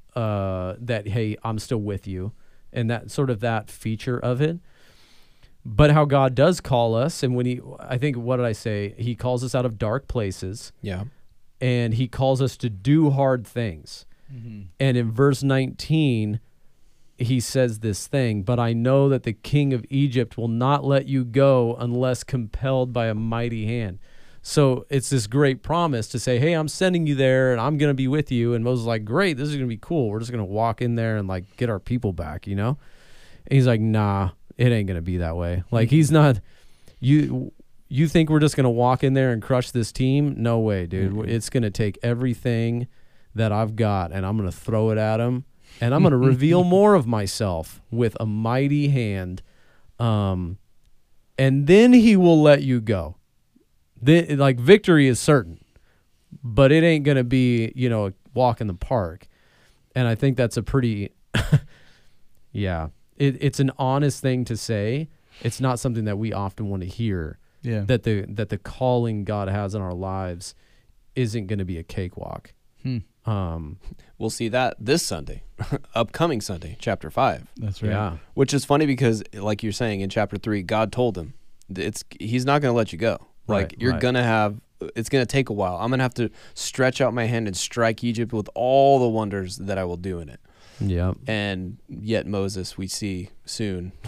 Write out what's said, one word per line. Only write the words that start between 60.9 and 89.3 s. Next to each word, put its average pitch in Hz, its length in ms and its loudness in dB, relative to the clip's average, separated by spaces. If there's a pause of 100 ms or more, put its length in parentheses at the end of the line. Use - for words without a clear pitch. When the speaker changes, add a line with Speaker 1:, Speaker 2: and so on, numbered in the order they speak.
Speaker 1:
<laughs> - 160 -2 (1040)
yeah, 90 360 -4 (280)
it, 139 240 0
it's 143 200 -2
an 135 180 2
honest 139 440 0
thing 127 240 0
to 117 100 -6
say. 113 520 -4 (340)
It's - 180 -4
not 127 180 0
something 113 260 -2
that 104 140 -4
we 110 140 -4
often 98 360 -6
wanna 95 180 -6
hear, 92 520 -6 (240)
Speaker 3:
Yeah. 113 200 -4
Speaker 1:
that 107 220 0
the, 104 240 0
that 101 200 -6
the 101 100 -6
calling 117 640 -2
God 101 240 -4
has 98 260 -4
in 104 80 -4
our 90 120 -6
lives 92 600 -8 (600)
isn't 113 320 -4
gonna 98 180 -4
be 87 140 -6
a 80 40 -10
cakewalk. - 720 -10 (300)
Speaker 3:
Hmm. 127 160 -4 (280)
Speaker 1:
Um, 85 520 -4 (380)
Speaker 2:
We'll 110 140 -4
see 113 180 -6
that 123 320 0
this 143 220 0
Sunday, - 400 -8 (260)
<laughs> - 260 -8
upcoming 120 460 -2
Sunday, 85 400 -10
chapter 95 300 -4
five. 117 460 -2
Speaker 3:
That's 104 260 -8
right. 107 100 -2
Speaker 1:
Yeah. 98 240 -4 (180)
Speaker 2:
Which 135 200 0
is 131 100 0
funny 147 220 2
because, 123 360 0 (120)
like 104 280 -4
you're 107 100 -4
saying, 104 280 -4
in 98 80 -4
chapter 104 300 -4
three, 104 240 -2
God 101 300 -2
told 120 260 0
him, 73 160 -12 (380)
th-, 92 160 -6
it's, - 160 -10 (140)
he's 120 260 -4
not 143 180 2
gonna 123 120 0
let 113 180 0
you 113 60 -12
go. 113 200 -2 (280)
Like, 101 260 0
Speaker 1:
Right, - 60 -18
Speaker 2:
you're - 140 0
Speaker 1:
right. - 80 -2
Speaker 2:
gonna 123 220 0
have, 110 380 0 (360)
it's 113 120 -6
gonna 131 180 2
take 135 240 -2
a - 20 -4
while. 95 240 -2
I'm 110 140 -4
gonna 131 120 0
have 127 120 -2
to 113 160 -2 (240)
stretch - 460 -2
out 123 140 2
my 120 120 -2
hand 113 200 -2
and 95 100 -6
strike 113 460 -2
Egypt 117 300 -4
with 107 220 -4
all 135 440 4
the 123 100 4
wonders 101 480 -4